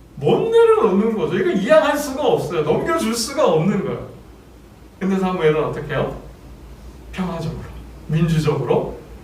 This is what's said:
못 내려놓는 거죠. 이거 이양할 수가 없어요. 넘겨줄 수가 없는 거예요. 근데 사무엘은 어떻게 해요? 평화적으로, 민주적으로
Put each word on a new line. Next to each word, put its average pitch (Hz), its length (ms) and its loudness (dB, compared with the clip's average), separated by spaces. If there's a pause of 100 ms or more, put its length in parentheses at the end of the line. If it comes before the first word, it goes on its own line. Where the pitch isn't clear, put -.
(160)
못 - 340 2
내려놓는 453 680 4
거죠. - 200 -2
이거 359 140 0
이양할 285 460 4
수가 269 280 -6
없어요. 170 380 0
넘겨줄 233 500 0
수가 294 320 -2
없는 180 400 2
거예요. 123 220 -8 (920)
근데 190 200 -2
사무엘은 160 460 2
어떻게 - 280 -6
해요? - 220 -2 (960)
평화적으로, 165 480 -6 (480)
민주적으로 156 880 0 (260)